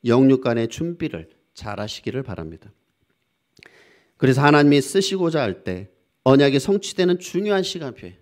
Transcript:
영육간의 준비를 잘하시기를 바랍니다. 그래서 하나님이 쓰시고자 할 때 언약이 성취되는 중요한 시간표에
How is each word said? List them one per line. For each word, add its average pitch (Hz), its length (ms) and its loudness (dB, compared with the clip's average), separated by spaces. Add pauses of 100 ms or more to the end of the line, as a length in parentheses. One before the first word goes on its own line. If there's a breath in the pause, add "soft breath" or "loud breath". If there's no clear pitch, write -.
영육간의 131 640 2
준비를 165 600 -8 (240)
잘하시기를 107 720 -10
바랍니다. 85 500 -14 (1400 soft breath)
그래서 131 240 2
하나님이 143 400 6
쓰시고자 180 600 -2
할 101 220 -6
때 92 260 -10 (340)
언약이 139 360 4
성취되는 180 600 -2
중요한 196 440 -4
시간표에 127 580 -12